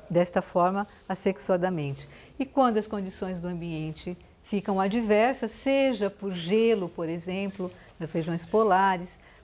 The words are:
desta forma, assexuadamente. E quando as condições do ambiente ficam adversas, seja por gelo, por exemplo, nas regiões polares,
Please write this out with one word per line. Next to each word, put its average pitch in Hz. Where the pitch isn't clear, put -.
desta 175
forma, 190
assexuadamente. 180
E 269
quando 247
as 208
condições 185
do 175
ambiente 165
ficam 196
adversas, 214
seja 269
por 196
gelo, 196
por 170
exemplo, 185
nas 165
regiões 165
polares, 190